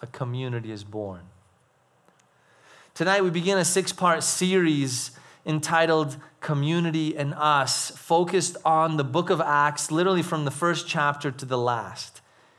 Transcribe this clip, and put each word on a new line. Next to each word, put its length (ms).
"A 40
Community 640
is 140
Born." 380
Tonight, 320
we 60
begin 260
a 80
six-part 580
series 880
entitled, 720
"Community 720
and 160
Us," 600
focused 720
on 320
the 60
book 260
of 100
Acts, 500
literally 320
from 220
the 60
first 360
chapter 440
to 160
the 100
last. 640